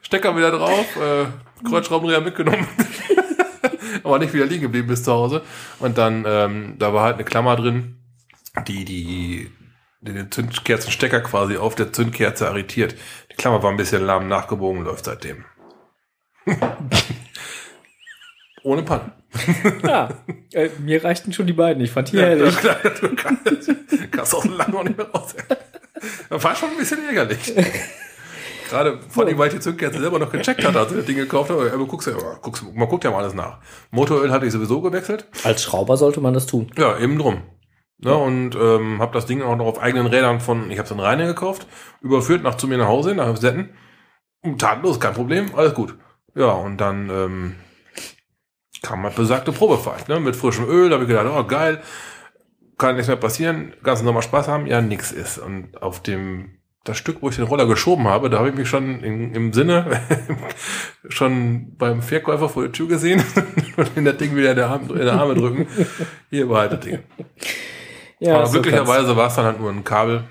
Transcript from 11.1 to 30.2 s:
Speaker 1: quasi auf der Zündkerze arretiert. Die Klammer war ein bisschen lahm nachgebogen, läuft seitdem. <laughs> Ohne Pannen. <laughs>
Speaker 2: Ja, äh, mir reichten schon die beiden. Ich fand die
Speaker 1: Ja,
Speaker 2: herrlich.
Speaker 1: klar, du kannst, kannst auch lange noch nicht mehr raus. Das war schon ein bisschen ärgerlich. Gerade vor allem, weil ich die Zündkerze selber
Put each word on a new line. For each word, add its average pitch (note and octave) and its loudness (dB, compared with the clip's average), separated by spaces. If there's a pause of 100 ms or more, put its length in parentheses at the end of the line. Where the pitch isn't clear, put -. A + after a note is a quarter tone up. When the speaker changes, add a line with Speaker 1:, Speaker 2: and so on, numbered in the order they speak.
Speaker 1:
quasi G2+ -2
auf G#2+ -2
der G#2+ -2
Zündkerze A2+ 0
arretiert. G2 -4 (380)
Die - -20
Klammer A2 2
war G2+ 4
ein G2 -2
bisschen F#2+ 0
lahm F#2+ 0
nachgebogen, F#2+ -2
läuft - -8
seitdem. - -12 (1040)
<laughs> - 2 (2000)
Ohne C#3 0
Pannen. D3+ -4 (200)
<laughs> - 0
Speaker 2:
Ja, D#3+ 2 (420)
äh, D#3+ 2 (100)
mir D#3 0
reichten F3 -2
schon F3+ 0
die F3 0
beiden. E3 2
Ich A#2 0
fand - -2
die G3 2
Speaker 1:
Ja, F3+ 6
Speaker 2:
herrlich. E3+ 6
Speaker 1:
klar, - 2 (240)
du - 0
kannst, - 0 (400)
kannst - -2
auch E3+ -2
lange F#3 0
noch F#3+ -4
nicht G#3 -2
mehr G#3+ -8
raus. - -6 (960)
Das - -4
war E3 4
schon D#4 -4
ein D#4+ -6
bisschen D4+ -2
ärgerlich. A3+ -2 (1160)
Gerade C#3 0
vor A#3 2
allem, D3 0
weil D3 4
ich D3+ -2
die - -8
Zündkerze E3 -4
selber E3 0